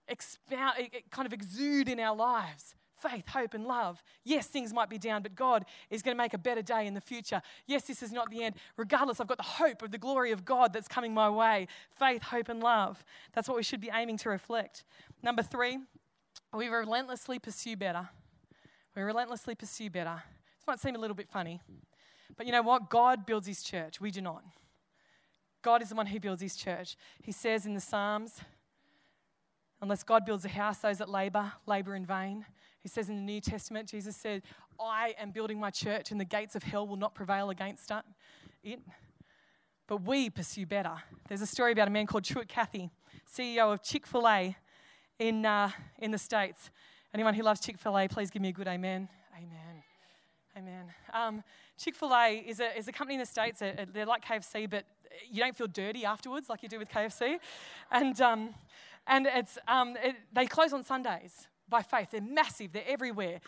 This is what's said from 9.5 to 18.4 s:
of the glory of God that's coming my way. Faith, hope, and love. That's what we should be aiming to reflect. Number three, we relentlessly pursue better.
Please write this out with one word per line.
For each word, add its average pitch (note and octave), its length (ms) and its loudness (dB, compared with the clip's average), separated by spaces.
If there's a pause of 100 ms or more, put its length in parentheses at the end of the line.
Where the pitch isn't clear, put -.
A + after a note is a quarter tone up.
of G#3+ 80 -8
the A3 60 -4
glory B3 360 2
of F#3 120 -4
God B3 300 6
that's G#3+ 120 -4
coming A#3 280 -2
my G#3+ 160 6
way. G#3+ 360 6 (320)
Faith, B3+ 240 4
hope, A#3+ 280 -4
and A#3 120 -4
love. G#3+ 400 4 (300)
That's A3+ 160 -2
what B3+ 80 0
we A#3 60 2
should G#3 180 -4
be A3 120 -8
aiming A3+ 260 0
to A3+ 100 -4
reflect. G#3 560 -4 (380)
Number A#3+ 200 2
three, B3 360 -2 (760)
we A3+ 160 -2
relentlessly A#3+ 720 -2
pursue A3+ 360 -8
better. F3+ 360 -4 (840)